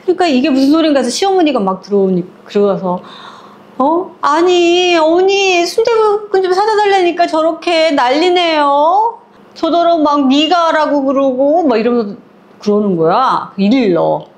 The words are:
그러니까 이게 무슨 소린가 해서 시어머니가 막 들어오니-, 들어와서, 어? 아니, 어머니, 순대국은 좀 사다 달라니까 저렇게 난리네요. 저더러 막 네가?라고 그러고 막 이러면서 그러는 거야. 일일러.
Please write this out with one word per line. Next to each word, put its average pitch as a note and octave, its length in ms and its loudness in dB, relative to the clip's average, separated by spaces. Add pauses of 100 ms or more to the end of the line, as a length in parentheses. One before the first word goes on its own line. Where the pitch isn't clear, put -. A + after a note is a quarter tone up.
그러니까 F4+ 240 0
이게 C4+ 220 0
무슨 C4+ 220 2
소린가 D#4 280 2
해서 A#3+ 100 -2
시어머니가 E4+ 500 0
막 F#3+ 220 -4
들어오니-, F#3+ 440 0 (220)
들어와서, F#3 540 -2 (760)
어? E4+ 440 -2
아니, F4 760 0
어머니, F4+ 720 2
순대국은 G#4+ 760 0
좀 F4+ 100 -2
사다 G#4+ 220 0
달라니까 F#4 520 0
저렇게 D#4+ 640 -2
난리네요. D#4 1300 0 (340)
저더러 E4+ 440 0
막 D4 300 0
네가?라고 D4+ 800 0
그러고 C#4 580 0
막 B3+ 140 0
이러면서 A3+ 380 -2 (440)
그러는 G#3 380 -2
거야. F3 600 0
일일러. F#3+ 680 0 (120)